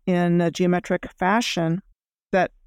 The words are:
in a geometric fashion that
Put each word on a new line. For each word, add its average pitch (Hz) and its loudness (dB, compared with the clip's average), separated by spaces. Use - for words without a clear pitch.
in 175 2
a 170 0
geometric 180 -2
fashion 185 -2
that 180 0